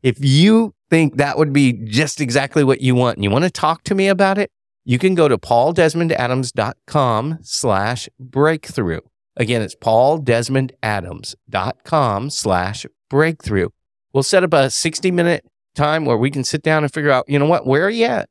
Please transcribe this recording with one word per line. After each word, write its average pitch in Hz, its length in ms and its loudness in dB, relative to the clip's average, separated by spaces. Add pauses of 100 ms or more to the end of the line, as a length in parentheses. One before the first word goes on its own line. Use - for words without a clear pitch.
If 127 180 0
you 185 540 4 (160)
think 160 280 2
that 143 200 0
would 147 160 0
be 139 180 4
just 113 480 -4
exactly 139 440 0
what 131 180 0
you 127 140 2
want 123 220 0
and 101 60 -4
you 101 60 2
wanna 156 220 0
talk 165 320 -2
to 202 120 -2
me 196 120 0
about 196 320 2
it, 202 100 -2 (340)
you 120 140 0
can 190 160 2
go 170 140 4
to 120 100 2
paul 123 360 2
desmond 165 400 0
adams 123 380 -2
dot 107 240 -4 (120)
com 135 560 0
slash 110 640 -4 (100)
breakthrough. 131 800 -2 (380)
Again, 117 240 -2
it's - 140 -8
paul 123 420 2
desmond 127 640 -2
adams 92 540 -8 (120)
dot 92 360 -4
com 127 480 -2
slash 95 560 -4 (200)
breakthrough. 135 600 -2 (420)
We'll 135 120 0
set 185 200 2
up 165 100 0
a 135 180 2
sixty-minute 170 760 -2 (300)
time 151 280 0
where 123 140 0
we 127 140 0
can 139 120 -6
sit - 200 -6
down 156 200 0
and 143 80 -4
figure 143 200 -2
out, 131 180 0
you 143 80 0
know 143 80 2
what, 165 220 0
where 143 180 2
are 202 60 -2
you 226 140 0
at? - 260 -4